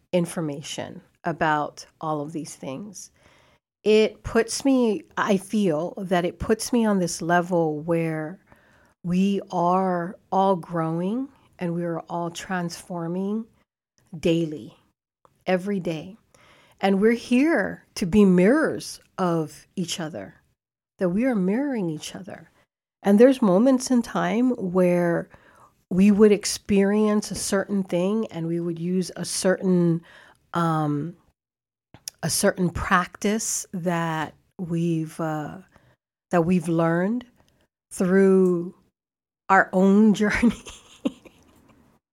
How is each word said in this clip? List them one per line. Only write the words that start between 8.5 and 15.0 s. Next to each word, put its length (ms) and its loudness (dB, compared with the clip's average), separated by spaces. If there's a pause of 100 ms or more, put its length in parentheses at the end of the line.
we 360 0 (100)
are 640 0 (160)
all 240 2
growing 720 -4 (300)
and 160 -4
we 100 -4
are 160 -6 (100)
all 200 -6
transforming 1160 -6 (720)
daily, 580 -2 (680)